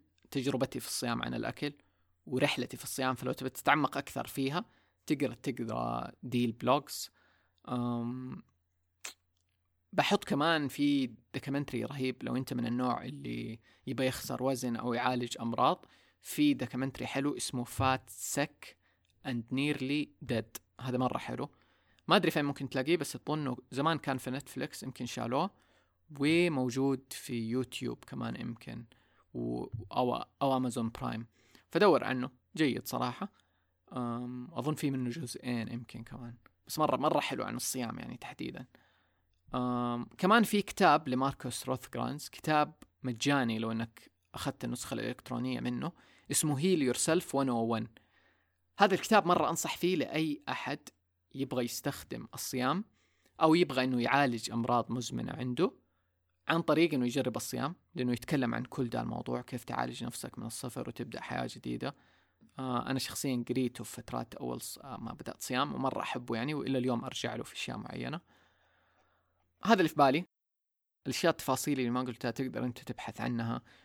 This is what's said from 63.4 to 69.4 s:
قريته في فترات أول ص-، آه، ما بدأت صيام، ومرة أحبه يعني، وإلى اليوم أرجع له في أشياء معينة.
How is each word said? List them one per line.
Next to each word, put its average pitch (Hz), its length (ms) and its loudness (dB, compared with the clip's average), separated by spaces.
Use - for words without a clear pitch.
قريته 120 360 0
في - 80 -12
فترات 120 420 -8
أول 120 260 -6
ص-، - 180 -10
آه، 131 180 -12
ما 113 160 -10
بدأت - 300 -12
صيام، 139 320 -2
ومرة 131 260 0
أحبه 123 360 -4
يعني، 139 180 -2
وإلى 135 240 0
اليوم 123 260 0
أرجع 117 300 -6
له 117 100 -6
في - 100 -16
أشياء - 240 -6
معينة. 127 420 -8